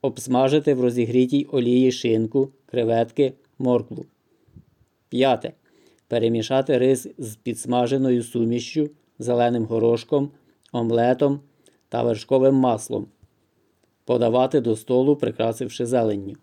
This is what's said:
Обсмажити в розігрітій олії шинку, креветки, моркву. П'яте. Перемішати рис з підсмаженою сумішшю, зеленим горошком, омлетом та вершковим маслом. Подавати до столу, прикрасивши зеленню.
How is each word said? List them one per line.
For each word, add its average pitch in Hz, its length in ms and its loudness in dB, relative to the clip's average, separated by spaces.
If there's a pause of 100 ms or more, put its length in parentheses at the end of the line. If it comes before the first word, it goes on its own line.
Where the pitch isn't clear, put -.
Обсмажити 135 720 2
в 127 80 0
розігрітій 123 680 2
олії 127 400 2
шинку, 120 580 0 (160)
креветки, 117 680 0 (260)
моркву. 123 460 -2 (1040)
П'яте. 127 440 0 (540)
Перемішати 120 720 0
рис 127 300 0 (100)
з 110 180 -12
підсмаженою 123 880 -2
сумішшю, 120 680 -4 (300)
зеленим 120 460 0
горошком, 117 680 0 (400)
омлетом 123 680 0 (500)
та 117 140 -4
вершковим 131 520 2
маслом. 117 520 -2 (1000)
Подавати 123 560 2
до 117 140 0
столу, 131 400 2
прикрасивши 113 680 -4
зеленню. 110 580 -2